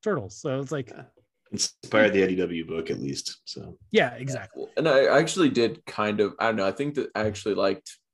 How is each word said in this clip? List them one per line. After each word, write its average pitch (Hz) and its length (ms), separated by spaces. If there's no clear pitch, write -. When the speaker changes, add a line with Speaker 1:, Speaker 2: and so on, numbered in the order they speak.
Speaker 1:
Turtles. 127 380
So 135 200
it's 139 120
like 139 160
Speaker 2:
Yeah. - 140
Inspired 107 600
the 95 100
I 92 60
D 92 80
W 85 280
book, 80 280
at - 80
least. 67 440
So - 320
Speaker 1:
Yeah, 143 240
exactly. 127 520
Speaker 3:
And 156 120
I 135 300
actually 160 320
did 113 340
kind 104 360
of, 98 180
I 110 80
don't 113 100
know, 98 100
I 95 40
think 147 240
that 135 220
I 110 100
actually 101 300
liked 98 420